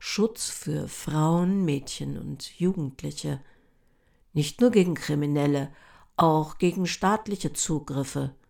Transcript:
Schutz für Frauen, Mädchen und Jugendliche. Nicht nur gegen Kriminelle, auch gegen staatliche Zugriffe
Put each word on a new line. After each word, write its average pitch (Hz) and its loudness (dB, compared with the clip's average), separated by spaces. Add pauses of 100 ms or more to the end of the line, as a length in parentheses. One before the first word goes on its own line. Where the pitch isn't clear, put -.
Schutz - -2
für - -6
Frauen, 170 2
Mädchen 139 -4
und - -12
Jugendliche. 147 -4 (920)
Nicht 151 -2
nur 247 8
gegen 180 4
Kriminelle, 143 0 (460)
auch 156 4
gegen 175 2
staatliche 202 -2
Zugriffe 139 -4 (160)